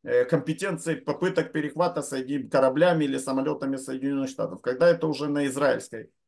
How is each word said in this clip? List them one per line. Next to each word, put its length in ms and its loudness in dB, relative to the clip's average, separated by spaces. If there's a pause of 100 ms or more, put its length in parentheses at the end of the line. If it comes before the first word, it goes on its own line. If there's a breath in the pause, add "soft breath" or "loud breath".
э, 200 4
компетенции 720 -2
попыток 560 -2
перехвата 500 -2
Соедин-, 480 -6
кораблями 540 4
или 140 -2
самолетами 580 -2
Соединенных 520 -4
Штатов, 320 -6
когда 280 2
это 180 4
уже 220 -2
на 180 0
израильской, 640 -2 (180)